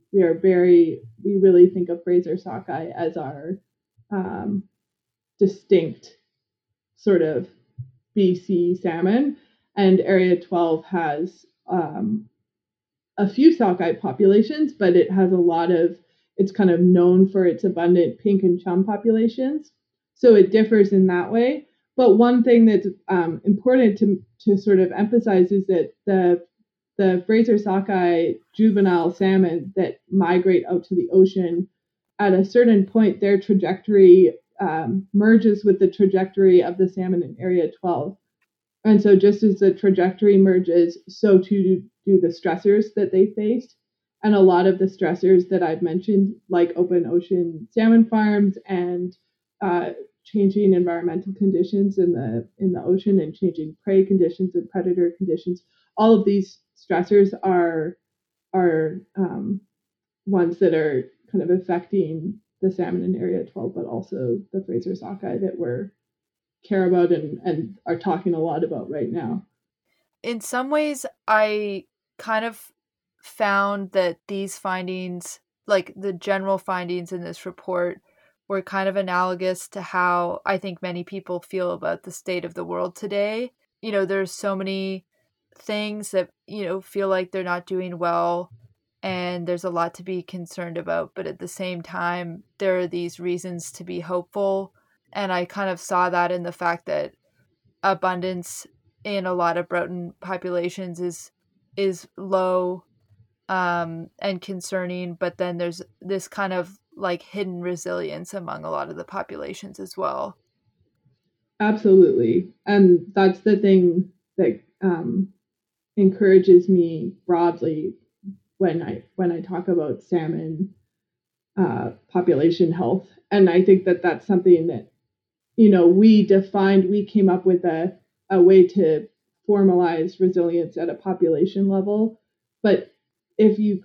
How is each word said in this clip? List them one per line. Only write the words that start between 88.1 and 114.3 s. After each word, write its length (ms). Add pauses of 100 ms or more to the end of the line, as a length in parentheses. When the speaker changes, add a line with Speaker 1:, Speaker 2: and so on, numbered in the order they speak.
Speaker 2:
and 440
there's 180
a 60
lot 240
to 80
be 200
concerned 540
about, 380
but 120
at 120
the 100
same 320
time, 640 (160)
there 220
are 60
these 320
reasons 540
to 120
be 160
hopeful. 720 (380)
And 200
I 120
kind 260
of 100
saw 300
that 200
in 120
the 100
fact 340
that 280 (680)
abundance 840 (360)
in 240
a 80
lot 220
of 120
Broughton 520
populations 800
is, 300 (460)
is 300 (100)
low, 680 (640)
um, 600 (100)
and 220
concerning, 760
but 240
then 180
there's 260 (180)
this 280
kind 240
of, 260 (160)
like, 280
hidden 380
resilience 760
among 300
a 60
lot 200
of 60
the 80
populations 760
as 160
well. 400 (1200)
Speaker 1:
Absolutely. 920 (160)
And 480
that's 260
the 160
thing 540 (260)